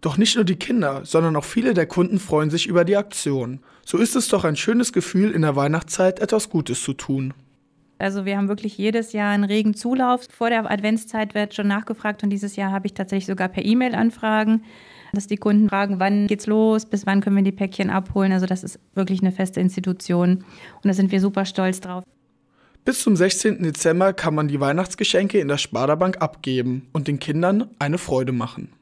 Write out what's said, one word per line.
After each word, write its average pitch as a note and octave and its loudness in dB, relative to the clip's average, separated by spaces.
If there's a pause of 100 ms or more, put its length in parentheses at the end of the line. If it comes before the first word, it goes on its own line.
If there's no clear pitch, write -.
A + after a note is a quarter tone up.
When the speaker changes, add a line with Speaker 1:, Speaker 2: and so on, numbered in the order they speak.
Speaker 1:
Doch D3 -2
nicht G#3+ 2
nur G#3+ 2
die F3+ 0
Kinder, D3 -2
sondern D#3+ 2
auch D3 -2
viele A#3 0
der F3 2
Kunden F3+ 0
freuen D#3 0
sich E3 -2
über E3+ 2
die G3+ 2
Aktion. C3+ -4 (240)
So - -2
ist A3+ 2
es A#3+ 0
doch F#3 2
ein D3+ 0
schönes A#3 0
Gefühl, F#3+ 2
in E3 0
der D3+ 2
Weihnachtszeit E3+ 0
etwas G#3+ 0
Gutes D3+ -2
zu C#3 -4
tun. C3+ -4 (640)
Speaker 2:
Also G3 -4
wir G3 -2
haben G3+ 0
wirklich G#3 -6
jedes A3 -2
Jahr G#3 0
einen G3+ 2
regen G#3 2
Zulauf. B3 0
Vor A#3 -2
der A3+ -2
Adventszeit G#3+ -2
wird G#3 -4
schon G3+ -2
nachgefragt G#3 -4
und G3+ 2
dieses G3+ -6
Jahr G3 -2
habe G3 -4
ich - -10
tatsächlich F#3+ -4
sogar F#3+ -2
per F#3 -4
E-Mail A#3+ 2
Anfragen, A3 2 (480)
dass G3+ -4
die G#3 -2
Kunden G#3 4
fragen, G3 0
wann G3+ 2
geht's G#3 -2
los, A3 4
bis G3+ -4
wann G3 4
können G3 2
wir G3 4
die F#3+ 2
Päckchen F#3+ -2
abholen. F#3+ 0
Also F#3 2
das F#3 -2
ist - -12 (160)
wirklich F#3+ 0
eine F#3+ 2
feste F#3 -4
Institution F#3 0
und - -18
da G3 4
sind F#3+ 2
wir F#3+ 2
super G3 0
stolz F#3 -2
drauf. F#3 -12 (840)
Speaker 1:
Bis - 0
zum G#3+ 4
sechzehnten F#3+ 2
Dezember E3+ 2
kann E3+ -2
man D3+ 0
die C#3+ -2
Weihnachtsgeschenke F#3 0
in D#3+ 0
der C#3+ 0
Sparda C3+ 0
Bank F3+ 0
abgeben B2+ -4
und D3 -4
den C#3+ -2
Kindern F3+ 0
eine D3+ -2
Freude C3 -2
machen. A#2 -8